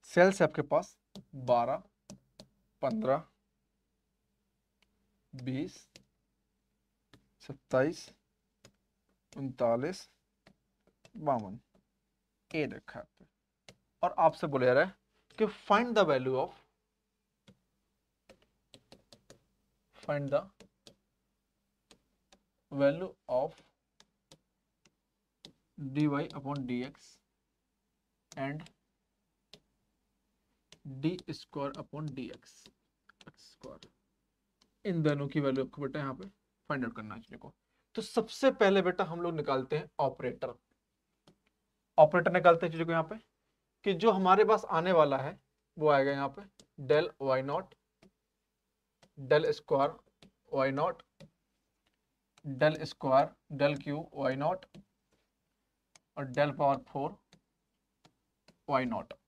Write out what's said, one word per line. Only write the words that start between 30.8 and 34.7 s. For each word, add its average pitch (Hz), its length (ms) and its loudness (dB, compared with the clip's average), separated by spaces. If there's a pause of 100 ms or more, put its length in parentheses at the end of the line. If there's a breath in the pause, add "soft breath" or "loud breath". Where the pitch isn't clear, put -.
डी 160 200 -4 (140)
स्क्वायर 139 400 -10 (120)
upon 151 320 -10
डी 127 100 -10
एक्स, - 380 -20 (640)
एक्स - 240 -20
स्क्वायर, - 380 -20 (960)